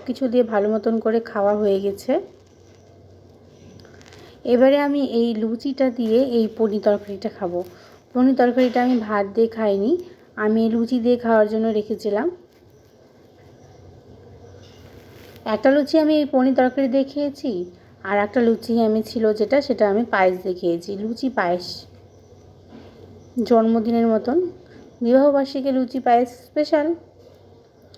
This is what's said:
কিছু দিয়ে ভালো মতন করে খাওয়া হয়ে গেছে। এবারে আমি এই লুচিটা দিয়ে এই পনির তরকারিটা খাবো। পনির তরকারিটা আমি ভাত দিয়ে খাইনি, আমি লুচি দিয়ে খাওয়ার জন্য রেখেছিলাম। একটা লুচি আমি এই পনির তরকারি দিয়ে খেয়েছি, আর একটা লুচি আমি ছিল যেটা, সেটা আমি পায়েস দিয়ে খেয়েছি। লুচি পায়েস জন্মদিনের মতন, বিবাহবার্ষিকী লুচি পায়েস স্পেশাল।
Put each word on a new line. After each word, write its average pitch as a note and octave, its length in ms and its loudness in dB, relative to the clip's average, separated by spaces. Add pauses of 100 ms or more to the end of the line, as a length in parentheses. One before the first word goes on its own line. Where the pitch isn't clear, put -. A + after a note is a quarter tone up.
কিছু B3+ 220 -4
দিয়ে B3 140 2
ভালো G#3+ 280 0
মতন A3 280 0
করে A3+ 220 0
খাওয়া G#3 360 -2
হয়ে G3+ 240 0
গেছে। G3+ 400 -4 (2250)
এবারে C4 340 4
আমি C#4+ 280 0
এই A#3 280 0
লুচিটা A#3 560 -2
দিয়ে A#3 340 0
এই A#3 320 0
পনির G#3+ 240 -2
তরকারিটা G3+ 480 -2
খাবো। F3 360 -6 (480)
পনির B3+ 220 4
তরকারিটা B3 480 2
আমি B3+ 160 2
ভাত G#3 280 -2
দিয়ে A3+ 200 0
খাইনি, A3 500 0 (400)
আমি A3 340 0
লুচি A#3 300 0
দিয়ে A#3+ 160 2
খাওয়ার A3+ 320 2
জন্য A3 200 -2
রেখেছিলাম। G#3+ 600 -2 (3250)
একটা A3 260 2
লুচি C#4+ 280 2
আমি D#4 160 4
এই D4+ 100 2
পনির C4+ 300 2
তরকারি B3+ 340 2
দিয়ে C4+ 160 2
খেয়েছি, C#4 600 -6 (380)
আর G3+ 160 -2
একটা G#3 220 0
লুচি A#3 420 0
আমি A3 200 0
ছিল A3 300 0
যেটা, G#3+ 280 0
সেটা G#3+ 300 0
আমি G#3+ 140 0
পায়েস F#3 380 0
দিয়ে F#3 120 -4
খেয়েছি। F3 420 -4
লুচি A3+ 340 -6
পায়েস F3+ 540 -4 (1600)
জন্মদিনের A3+ 600 2
মতন, B3 440 0 (520)
বিবাহবার্ষিকী C4+ 680 2
লুচি B3+ 280 -2
পায়েস B3 280 2
স্পেশাল। D4+ 640 -2 (1040)